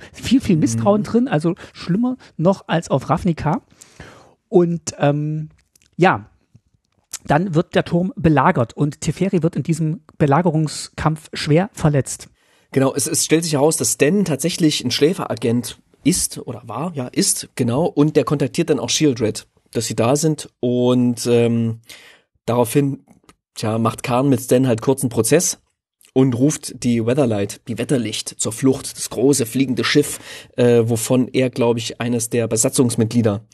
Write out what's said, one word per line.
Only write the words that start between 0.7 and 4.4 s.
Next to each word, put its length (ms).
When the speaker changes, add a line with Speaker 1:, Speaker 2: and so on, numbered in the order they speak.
Speaker 2:
Mhm. 40
Speaker 1:
drin, 220
also 280
schlimmer 420
noch 300
als 240
auf 180
Ravnica. 540